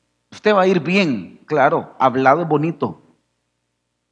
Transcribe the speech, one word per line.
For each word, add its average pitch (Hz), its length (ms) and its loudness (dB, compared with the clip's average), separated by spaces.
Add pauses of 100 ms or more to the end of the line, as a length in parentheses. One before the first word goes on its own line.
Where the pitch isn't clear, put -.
(300)
usted - 240 -2
va 190 80 2
a 190 40 2
ir 185 140 2
bien". 147 640 -4
Claro, 151 540 0
hablado 135 420 2
es 170 60 -6
bonito, 156 520 -4 (1120)